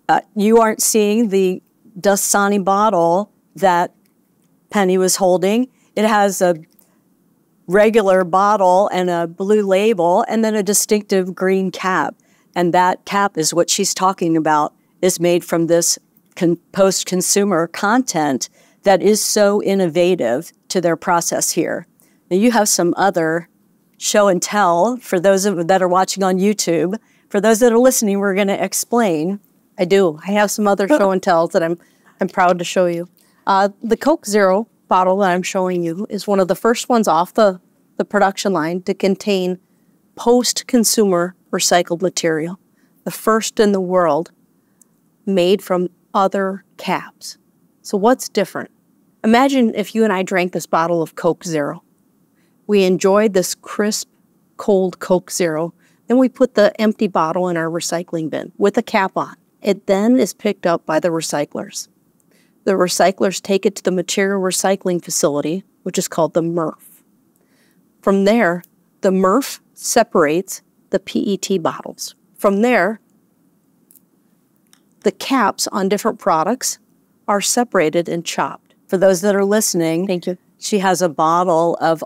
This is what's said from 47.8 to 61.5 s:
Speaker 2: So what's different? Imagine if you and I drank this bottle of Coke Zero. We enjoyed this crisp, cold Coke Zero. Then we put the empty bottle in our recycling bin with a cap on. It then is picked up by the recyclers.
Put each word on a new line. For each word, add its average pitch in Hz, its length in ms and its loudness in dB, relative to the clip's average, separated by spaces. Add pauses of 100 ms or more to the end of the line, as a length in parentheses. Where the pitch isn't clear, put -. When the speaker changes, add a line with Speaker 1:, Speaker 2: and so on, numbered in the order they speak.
Speaker 2:
So - 140 -6
what's 240 320 0
different? - 420 -6 (540)
Imagine 247 500 2
if 196 200 -6
you 220 100 2
and 214 80 0
I 185 120 -2
drank 180 280 -2
this 170 140 -8
bottle 170 360 0
of - 120 -10
Coke 165 300 -2
Zero. 156 380 -6 (840)
We 202 180 2
enjoyed 190 480 2
this 185 220 -2
crisp, - 540 -6 (480)
cold 190 420 0
Coke 180 320 -2
Zero. 165 440 -4 (320)
Then 247 120 2
we 262 100 4
put - 260 -2
the 208 260 2
empty 214 280 0
bottle 180 400 -2
in 170 80 -4
our 165 120 -4
recycling 165 640 -6
bin - 280 -10
with 202 200 0
a 220 40 0
cap 190 340 -2
on. 147 180 -6 (260)
It 202 260 -2
then 214 320 2
is 220 160 0
picked - 320 -4
up 170 200 -2
by 160 140 -2
the 185 80 0
recyclers. - 800 -6 (760)